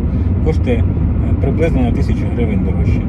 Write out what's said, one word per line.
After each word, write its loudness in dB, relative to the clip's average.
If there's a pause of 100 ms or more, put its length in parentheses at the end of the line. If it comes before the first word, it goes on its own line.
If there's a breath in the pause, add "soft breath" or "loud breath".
(440 loud breath)
коштує, 0
е, 2 (580)
приблизно 0
на 2
тисячу 0 (100)
гривень 0
дорожче. 0